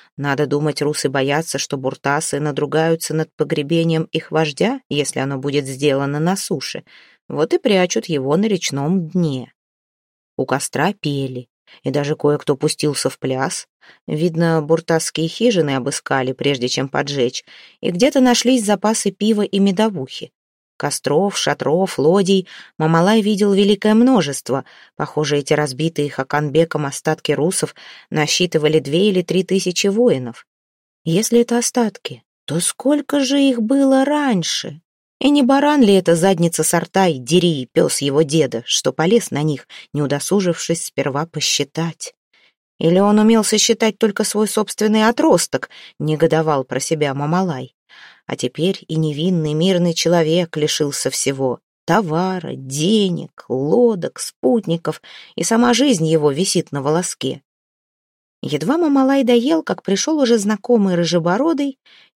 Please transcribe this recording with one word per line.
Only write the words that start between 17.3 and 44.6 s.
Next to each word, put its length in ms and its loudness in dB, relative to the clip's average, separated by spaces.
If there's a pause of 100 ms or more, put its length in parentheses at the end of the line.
и 80 -4
где-то 300 2
нашлись 440 2
запасы 460 0
пива 320 0
и 160 -2
медовухи. 720 0 (460)
Костров, 580 -2
шатров, 600 -2
лодий 480 2 (320)
Мамалай 420 4
видел 320 2
великое 420 2
множество. 680 2 (300)
Похоже, 440 -2
эти 140 -2
разбитые 560 -2
Хаканбеком 800 -2
остатки 460 -4
русов 420 -2 (360)
насчитывали 680 0
две 300 0
или 140 0
три 200 -2
тысячи 460 -2
воинов. 580 0 (580)
Если 360 2
это 180 0
остатки, 640 -4 (240)
то 140 -4
сколько 580 0
же 220 0
их 200 2
было 440 2
раньше? 760 -2 (400)
И 100 2
не 120 4
баран 400 4
ли 120 6
это 200 4
задница 480 2
Сартай, 520 0
дери, 580 0
пёс 280 2
его 220 2
деда, 420 0
что 280 -2
полез 400 0
на 100 -2
них, 240 -2 (260)
не 80 -4
удосужившись 840 -2
сперва 420 -4
посчитать? 880 -4 (640)
Или 220 4
он 180 4
умел 240 6
сосчитать 560 0
только 240 0
свой 240 -2
собственный 640 0